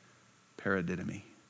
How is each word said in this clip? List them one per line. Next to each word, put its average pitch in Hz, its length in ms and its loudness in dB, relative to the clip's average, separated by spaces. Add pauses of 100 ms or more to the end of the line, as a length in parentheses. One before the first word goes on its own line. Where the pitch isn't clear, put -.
(580)
paradidomi, 92 680 0 (260)